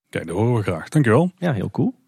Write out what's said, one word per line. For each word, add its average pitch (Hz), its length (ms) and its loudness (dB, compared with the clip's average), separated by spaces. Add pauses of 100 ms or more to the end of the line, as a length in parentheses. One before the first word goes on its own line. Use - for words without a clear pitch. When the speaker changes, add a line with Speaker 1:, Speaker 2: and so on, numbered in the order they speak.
Speaker 1:
Kijk, 82 180 -8
dat 85 80 -8
horen 117 200 0
we 107 60 0
graag. 90 280 -6
Dankjewel. 151 480 4
Speaker 2:
Ja, 170 160 -2
heel 95 180 -4
cool. 196 220 -2 (140)